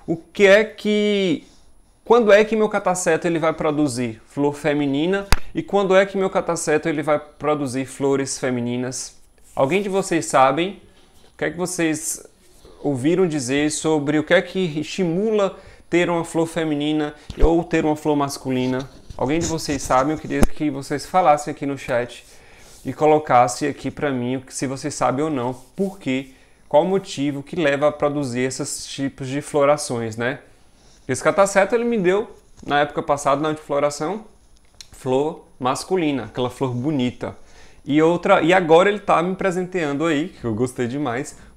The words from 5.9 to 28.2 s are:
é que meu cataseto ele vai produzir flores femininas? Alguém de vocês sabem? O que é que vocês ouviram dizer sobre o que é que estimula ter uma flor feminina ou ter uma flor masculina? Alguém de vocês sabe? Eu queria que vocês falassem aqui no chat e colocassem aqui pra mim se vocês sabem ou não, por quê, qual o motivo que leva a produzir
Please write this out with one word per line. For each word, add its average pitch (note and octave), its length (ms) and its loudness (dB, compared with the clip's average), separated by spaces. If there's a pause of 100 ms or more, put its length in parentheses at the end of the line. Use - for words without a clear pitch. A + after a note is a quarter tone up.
é G3 120 4
que G3 100 -6
meu F#3+ 140 0
cataseto E3 580 -2
ele D3+ 140 -2
vai D3 160 0
produzir C#3+ 680 -4
flores C#3 540 -2
femininas? B2 840 -4 (340)
Alguém D#3+ 280 0
de G3+ 60 -6
vocês F#3 360 -2
sabem? D3 560 2 (540)
O - 20 -20
que D3+ 80 -4
é D#3 60 -2
que E3 60 -12
vocês E3+ 680 -4 (560)
ouviram D3 420 2
dizer D3 460 0
sobre D3+ 480 0
o D3+ 60 -2
que F3 80 2
é F#3 80 6
que F#3 180 -6 (220)
estimula F#3+ 760 0 (320)
ter E3+ 200 2
uma E3+ 160 0
flor D#3+ 200 -2
feminina D3+ 680 -2 (260)
ou E3 220 4
ter E3 220 0
uma D3+ 100 2
flor D3+ 220 0
masculina? C3 720 -2 (260)
Alguém C#3 240 -2
de E3+ 60 -2
vocês D#3 360 -4
sabe? C3+ 300 2
Eu D3+ 60 -4
queria C#3 240 -2
que - 280 4
vocês C3+ 360 -6
falassem D#3 460 2
aqui C#3+ 140 -8
no C#3 120 -4
chat B2 480 -4 (580)
e C3 80 -8
colocassem D3+ 800 2
aqui C3+ 200 -8
pra D3 220 -6
mim B2+ 380 -4
se - 180 -6
vocês C3+ 260 -8
sabem C3 300 0
ou D#3+ 80 -2
não, B2+ 220 -2 (200)
por F#3+ 240 -4
quê, C3+ 340 -4 (360)
qual D3+ 160 4
o - 20 0
motivo D3 560 -2
que - 140 -12
leva D3 320 2
a C#3+ 60 2
produzir C#3+ 480 -2